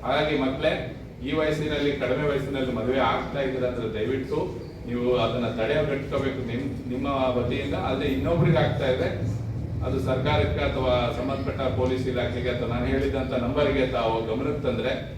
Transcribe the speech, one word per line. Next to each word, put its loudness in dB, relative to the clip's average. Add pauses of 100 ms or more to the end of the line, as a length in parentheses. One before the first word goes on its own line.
ಹಾಗಾಗಿ 2
ಮಕ್ಕಳೇ, 0 (220)
ಈ -4
ವಯಸ್ಸಿನಲ್ಲಿ, 2
ಕಡಿಮೆ 0
ವಯಸ್ಸಿನಲ್ಲಿ -2
ಮದುವೆ 0
ಆಗ್ತಾ 0
ಇದ್ರೆ 0
ಅಂದ್ರೆ -2
ದಯವಿಟ್ಟು -2 (500)
ನೀವು 2
ಅದನ್ನ 0
ತಡೆಗಟ್ಟಬೇಕು 0
ನಿಮ್, -4
ನಿಮ್ಮ -2
ವತಿಯಿಂದ. 0
ಅದೇ 0
ಇನ್ನೊಬ್ರಿಗೆ 4
ಆಗ್ತಾ 2
ಇದೆ, 2 (760)
ಅದು 0
ಸರ್ಕಾರಕ್ಕೆ 2
ಅಥವಾ 2
ಸಂಬಂಧಪಟ್ಟ -2
ಪೊಲೀಸ್ 0
ಇಲಾಖೆಗೆ -2
ಅಥವಾ -2
ನಾನು 0
ಹೇಳಿದಂತ 0
ನಂಬರ್ಗೆ 2
ತಾವು 0
ಗಮನಕ್ಕೆ -2
ತಂದ್ರೆ 0 (280)